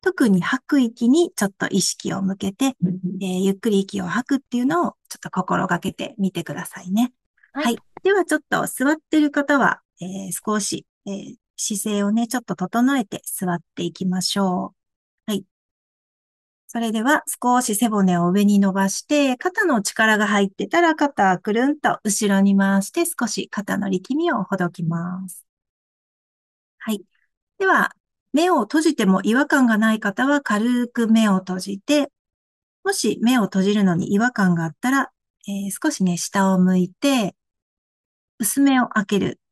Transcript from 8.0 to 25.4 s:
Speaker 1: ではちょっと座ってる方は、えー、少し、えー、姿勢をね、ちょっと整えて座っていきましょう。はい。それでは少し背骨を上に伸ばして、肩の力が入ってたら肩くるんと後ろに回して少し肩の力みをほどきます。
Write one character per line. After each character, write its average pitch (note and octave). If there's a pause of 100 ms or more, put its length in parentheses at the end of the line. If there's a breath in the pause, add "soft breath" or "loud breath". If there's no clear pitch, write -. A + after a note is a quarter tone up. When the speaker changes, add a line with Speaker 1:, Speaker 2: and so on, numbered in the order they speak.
Speaker 1:
で F#4+
は G4
ち D#4
ょ D4+
っ -
と D#3+
座 C4+
っ D#4+
て -
る D4+
方 C#4+
は、 G#3+ (200)
え F3
ー、 F#3+
少 G#3+
し、 - (220)
え G3+
ー、 - (220)
姿 G#3+
勢 G3+
を G3+
ね、 A3+
ち B3+
ょ B3
っ A#3
と -
整 F#3
え A#3+
て -
座 -
っ E3+ (160)
て F3+
い E3
き F#3
ま F#3
し -
ょ F#3+ (540)
う。 -
は G#3
い。 F#3+ (1200)
そ A#3
れ A3+
で A3
は C#4+ (200)
少 B3
し A3
背 A#3
骨 F#3+
を F3
上 G3+
に G3+
伸 G3
ば G3
し -
て、 C#4+
肩 F#4
の C4
力 A3
が G#3+
入 G3+
っ F#3+
て -
た E4
ら D#4+
肩 A#3
く -
る A#3+
ん D4+
と -
後 G3+
ろ G3
に G3
回 G3
し -
て E4+
少 B3+
し -
肩 G3
の G3
力 F#3
み E4
を G3
ほ F#3+
ど F3+
き F3
ま F3
す。 - (1300)